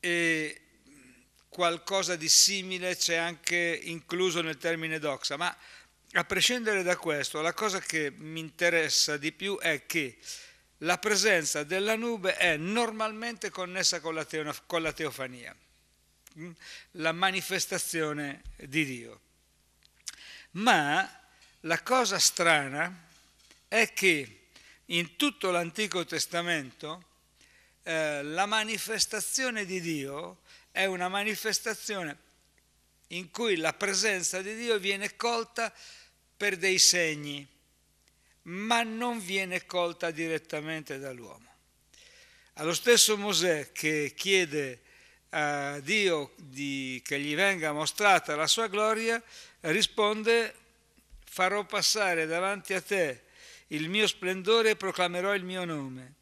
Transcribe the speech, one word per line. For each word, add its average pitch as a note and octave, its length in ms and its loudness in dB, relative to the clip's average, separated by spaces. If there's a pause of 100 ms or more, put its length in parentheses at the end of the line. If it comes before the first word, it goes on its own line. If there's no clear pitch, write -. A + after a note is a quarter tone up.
E E3 600 0 (880)
qualcosa F3 680 0
di D#3+ 120 -6
simile F#3 680 4
c'è - 180 0
anche E3+ 720 0
incluso E3+ 580 -2
nel D#3+ 160 -4
termine D#3+ 400 -2
doxa, C#3+ 400 -4
ma - 180 -2 (560)
a F3 120 2
prescindere G#3+ 580 2
da F3 160 2
questo, D3+ 420 -2
la E3 140 0
cosa F#3+ 260 -2
che D3+ 340 -2
mi D#3+ 260 -10
interessa D#3+ 760 2
di D3 160 -2
più G3 260 -4
è D#3 280 0
che C#3+ 320 -2 (600)
la F3 180 2
presenza F#3+ 640 2
della G3 320 0
nube A3 400 -2
è E3+ 220 4
normalmente A3 920 -4
connessa F3+ 520 -2
con D#3+ 140 -4
la D#3 120 -4
teona-, D3+ 280 -6 (120)
con E3+ 160 -2
la D#3 100 -2
teofania, B2+ 640 -8 (800)
mm? E3+ 120 -12 (420)
La D#3+ 200 0
manifestazione E3 1300 -2 (140)
di D3+ 280 -2
Dio. A#2 360 -12 (1300)
Ma F3 680 2 (380)
la D#3+ 220 -2
cosa C4 360 2
strana E3 880 2 (580)
è A3 280 2
che D3 540 0 (380)
in E3+ 300 -4
tutto C#4 340 0
l'Antico F3 540 0
Testamento, D#3+ 1000 -4 (800)
eh, D3+ 400 -2
la D#3 220 0
manifestazione G#3+ 1200 -2
di F#3 160 -4
Dio D#3+ 600 -6 (300)
è F#3+ 140 0
una F3+ 240 0
manifestazione G3+ 1120 -4 (880)
in F3 220 -10
cui A3 260 0
la D#3+ 160 2
presenza F#3+ 720 0
di G3+ 120 -6
Dio A3+ 240 0
viene G3 380 -2
colta A#3 560 -2 (640)
per G3+ 220 0
dei F#3 200 2
segni, D3 680 2 (960)
ma G#3+ 400 0
non A#3 360 -4
viene F#3 460 -4
colta F3 460 -2
direttamente D#3 880 -6
dall'uomo. B2+ 560 -14 (1000)
Allo D#3+ 200 -2
stesso G#3+ 420 6
Mosè F3 560 0
che D3+ 420 0
chiede D3+ 680 0 (480)
a D3 500 -2
Dio E3 560 2
di, C3+ 680 -4
che C#3 140 -4
gli D3 160 -2
venga E3+ 380 2
mostrata D#3 640 4
la D#3 100 2
sua A3+ 220 2
gloria, A3 520 0 (400)
risponde: G#3+ 920 2 (720)
"Farò F#3+ 400 0
passare F3+ 600 2
davanti F#3+ 480 -2
a F#3 80 0
te E3 420 0 (440)
il D#3 200 -4
mio G#3 180 2
splendore F#3+ 640 2
e G#3+ 60 2
proclamerò F3+ 580 0
il F#3+ 100 -2
mio F#3 200 -6
nome. C3+ 580 -8